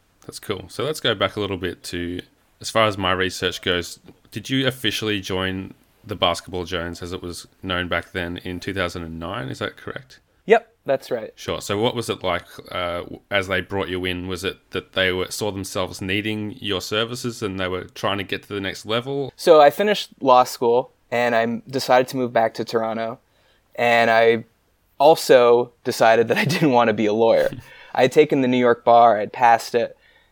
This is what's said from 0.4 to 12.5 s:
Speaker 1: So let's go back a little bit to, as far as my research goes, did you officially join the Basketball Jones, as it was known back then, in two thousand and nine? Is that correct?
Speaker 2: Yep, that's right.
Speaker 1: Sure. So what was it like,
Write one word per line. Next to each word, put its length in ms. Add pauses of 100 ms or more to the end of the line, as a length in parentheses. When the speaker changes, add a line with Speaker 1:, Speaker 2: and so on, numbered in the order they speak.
Speaker 1:
So 160
let's 160
go 140
back 220
a 40
little 160
bit 280
to, 360 (400)
as 100
far 160
as 120
my 140
research 500
goes, 380 (300)
did 200
you 160
officially 540
join 540 (300)
the 120
Basketball 480
Jones, 380
as 100
it 100
was 240 (160)
known 260
back 240
then, 260
in 220
two 140
thousand 300
and 140
nine? 300
Is 100
that 180
correct? 440 (260)
Speaker 2:
Yep, 280 (120)
that's 240
right. 240
Speaker 1:
Sure. 260
So 180
what 160
was 140
it 140
like, 240 (260)